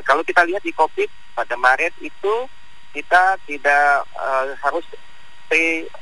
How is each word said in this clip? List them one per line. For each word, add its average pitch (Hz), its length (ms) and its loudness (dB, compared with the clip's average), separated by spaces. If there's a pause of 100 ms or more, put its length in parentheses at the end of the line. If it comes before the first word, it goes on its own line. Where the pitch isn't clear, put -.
kalau 147 160 4
kita 175 240 4
lihat 185 160 -4
di - 80 -4
covid - 400 0 (240)
pada 117 240 -4
Maret 131 400 4
itu 208 480 -2 (480)
kita 180 480 4
tidak, 143 640 4
eh, 135 560 -2
harus 147 240 0 (640)
stay, 165 320 2 (200)